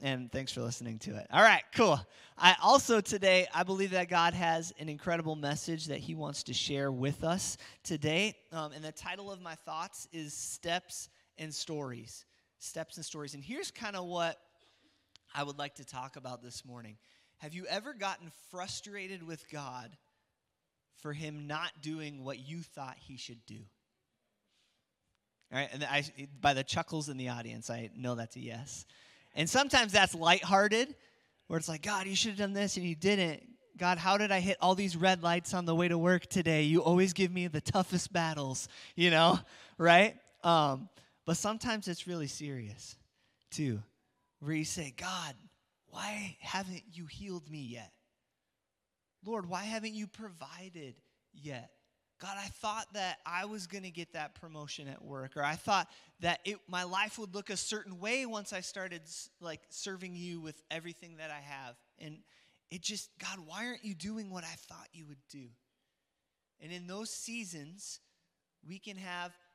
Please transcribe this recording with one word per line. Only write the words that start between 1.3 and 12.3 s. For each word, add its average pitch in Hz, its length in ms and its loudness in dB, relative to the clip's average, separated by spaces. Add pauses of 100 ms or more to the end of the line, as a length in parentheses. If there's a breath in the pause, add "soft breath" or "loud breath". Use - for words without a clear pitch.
All 165 100 10
right, 202 200 10 (140)
cool. 160 280 6 (320 loud breath)
I 175 240 10
also 233 400 8
today, 190 540 6
I 165 80 4
believe 190 300 0
that 180 160 2
God 170 260 4
has 170 460 0
an 156 80 -8
incredible 160 480 -2
message 156 500 -4
that 147 120 -4
he 151 180 -8
wants 147 280 -6
to - 80 -8
share 139 380 -2
with 135 320 -2
us 175 360 -2 (260 loud breath)
today, 160 500 0 (160)
um, 156 220 -6
and 156 120 -12
the 156 60 -8
title 190 400 -10
of 190 100 -12
my 170 140 -12
thoughts 160 580 -10
is 151 220 -8
Steps - 760 -4 (280 soft breath)
and 156 160 -8
Stories. 127 680 -6 (340 soft breath)